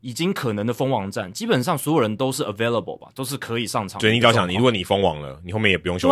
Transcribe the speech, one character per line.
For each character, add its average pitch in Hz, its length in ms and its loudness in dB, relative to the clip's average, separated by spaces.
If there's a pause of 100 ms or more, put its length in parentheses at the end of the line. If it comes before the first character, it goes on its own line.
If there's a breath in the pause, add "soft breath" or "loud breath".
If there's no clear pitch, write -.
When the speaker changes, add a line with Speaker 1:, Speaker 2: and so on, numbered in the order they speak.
Speaker 1:
已 123 140 -10
经 170 180 -2
可 120 220 -2
能 104 100 -2
的 120 80 0
封 131 160 -2
王 104 220 -2
战， 101 200 -8
基 208 140 -10
本 202 180 2
上 165 140 -2
所 147 160 -2
有 160 80 4
人 110 160 0
都 131 160 0
是 131 120 -4
available 110 540 -2
吧， - 160 -20
都 - 80 -8
是 135 140 -8
可 117 220 -6
以 117 80 -4
上 107 200 -2
场 92 140 -8
的 - 0 -
状 - 0 -
况。 107 100 6
Speaker 2:
对， - 40 4
你 120 60 4
只 117 60 2
要 117 60 8
想， 104 160 4
你， 90 60 -2
如 107 80 2
果 127 80 6
你 104 120 0
封 98 200 2
王 80 180 2
了， 69 240 -12
你 90 80 -10
后 107 60 -2
面 107 120 4
也 90 60 4
不 87 120 -2
用 87 100 -2
休 262 140 0